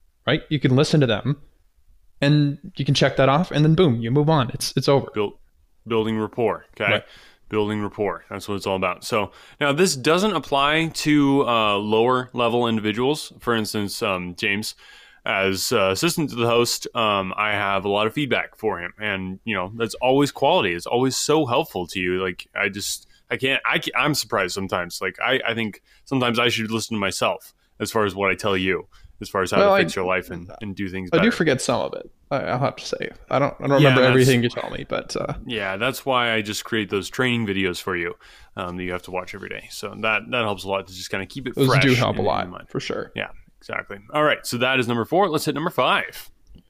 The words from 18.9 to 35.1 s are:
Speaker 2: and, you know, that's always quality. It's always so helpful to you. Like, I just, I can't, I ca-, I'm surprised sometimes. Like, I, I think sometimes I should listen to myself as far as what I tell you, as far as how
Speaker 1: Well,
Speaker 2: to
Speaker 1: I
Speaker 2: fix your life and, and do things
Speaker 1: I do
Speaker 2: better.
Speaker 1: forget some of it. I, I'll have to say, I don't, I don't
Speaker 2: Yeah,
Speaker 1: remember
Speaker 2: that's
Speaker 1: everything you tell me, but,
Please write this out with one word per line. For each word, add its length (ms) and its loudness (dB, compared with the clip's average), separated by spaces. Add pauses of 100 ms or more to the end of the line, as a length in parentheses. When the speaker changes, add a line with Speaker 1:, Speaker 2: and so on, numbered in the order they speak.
Speaker 2:
and, 440 -6
you 100 -4
know, 200 -4
that's 220 -4
always 340 4
quality. 440 2
It's 120 -8
always 300 0
so 300 2
helpful 420 -2
to 120 -8
you. 220 -2
Like, 320 -6
I 140 -2
just, 400 -8 (220)
I 60 -4
can't, 320 0
I 120 0
ca-, 160 -8
I'm 180 0
surprised 400 -2
sometimes. 480 -4
Like, 180 -6
I, 260 0
I 80 -2
think 280 -6 (220)
sometimes 340 0
I 100 4
should 220 -2
listen 260 -4
to 40 -2
myself 520 -2 (280)
as 100 -6
far 160 2
as 80 -2
what 160 0
I 40 2
tell 220 0
you, 300 -2 (340)
as 80 -12
far 140 0
as 80 -2
how 80 2
Speaker 1:
Well, 120 6
Speaker 2:
to 40 6
Speaker 1:
I 60 4
Speaker 2:
fix 140 -2
your 120 -2
life 240 -2
and, 200 -12 (120)
and 120 -8
do 140 -6
things 240 -8
Speaker 1:
I 40 2
do 80 4
Speaker 2:
better. 80 4
Speaker 1:
forget 280 0
some 220 0
of 100 -4
it. 180 -12 (200)
I, 80 -2
I'll 220 -2
have 160 -2
to 100 -14
say, 240 -6 (200)
I 80 2
don't, 220 0
I 60 -6
don't 160 6
Speaker 2:
Yeah, 80 8
Speaker 1:
remember 100 6
Speaker 2:
that's 100 6
Speaker 1:
everything 320 6
you 60 2
tell 220 -6
me, 180 -10
but, 280 -6